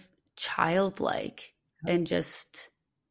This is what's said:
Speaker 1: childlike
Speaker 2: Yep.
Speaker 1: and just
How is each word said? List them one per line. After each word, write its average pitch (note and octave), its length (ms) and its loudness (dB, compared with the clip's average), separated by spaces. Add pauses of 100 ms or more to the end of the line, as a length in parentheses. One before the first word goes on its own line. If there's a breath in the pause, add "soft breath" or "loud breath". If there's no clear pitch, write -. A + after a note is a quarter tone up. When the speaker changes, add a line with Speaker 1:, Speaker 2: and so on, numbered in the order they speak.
(360)
Speaker 1:
childlike - 1160 0 (320)
Speaker 2:
Yep. F3 100 4
Speaker 1:
and F3 120 2
just - 600 -2 (420)